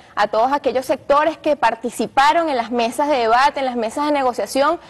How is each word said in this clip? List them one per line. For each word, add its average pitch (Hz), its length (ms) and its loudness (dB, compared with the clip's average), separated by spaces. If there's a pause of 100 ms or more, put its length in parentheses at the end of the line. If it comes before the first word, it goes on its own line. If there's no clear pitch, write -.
(160)
a 208 120 0
todos 226 260 0
aquellos 262 320 -2
sectores 294 520 0
que 294 180 -2
participaron 262 920 0
en 277 60 -2
las 226 160 -4
mesas 240 380 -2
de 302 60 2
debate, 247 440 2
en 269 60 -2
las 247 100 -4
mesas 240 300 -4
de 302 60 0
negociación 277 680 0 (100)